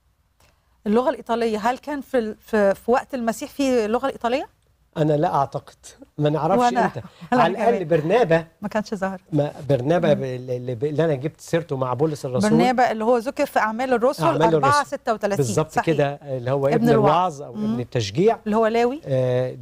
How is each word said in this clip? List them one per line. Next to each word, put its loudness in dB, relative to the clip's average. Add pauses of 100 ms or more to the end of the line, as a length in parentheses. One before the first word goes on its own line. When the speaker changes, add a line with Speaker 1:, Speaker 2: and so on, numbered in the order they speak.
(880)
Speaker 1:
اللغة 2
الإيطالية، -2
هل -2
كان -8
في -4
ال-، -2
في، 2
في -4
وقت 0
المسيح -4
في 0
اللغة -2
الإيطالية؟ -2 (500)
Speaker 2:
أنا 2
لا 0
أعتقد، -2 (420)
ما 2
نعرفش 2
Speaker 1:
وأنا، 2
Speaker 2:
إمتى. -6
Speaker 1:
<laughs> -12
وأنا 4
Speaker 2:
على 2
الأقل 0
Speaker 1:
كمان. -6
Speaker 2:
برنابا، 2 (160)
Speaker 1:
ما -8
كانش -4
ظهر. -6 (120)
Speaker 2:
ما 0 (180)
برنابا 2
Speaker 1:
مم. 0
Speaker 2:
ب-، -4
اللي، -6
اللي، -6
اللي -2
أنا 0
جبت -8
سيرته -4
مع -2
بولس -2
الرسول. 0
Speaker 1:
برنابا 4
اللي -4
هو 2
ذكر -2
في -2
أعمال 0
الرسل 0
Speaker 2:
أعمال 2
الرسل. 4
Speaker 1:
أربعة 4
ستة -4
وتلاتين. 0
Speaker 2:
بالظبط -2
Speaker 1:
صحيح. -2
Speaker 2:
كده، 0
اللي -4
هو 0
Speaker 1:
ابن 4
Speaker 2:
ابن 4
Speaker 1:
الوعظ. 2
Speaker 2:
الوعظ -
أو -14
Speaker 1:
مم. -4
Speaker 2:
ابن -2
التشجيع. 0
Speaker 1:
اللي 0
هو 2
لاوي. 0
Speaker 2:
آه، 0 (100)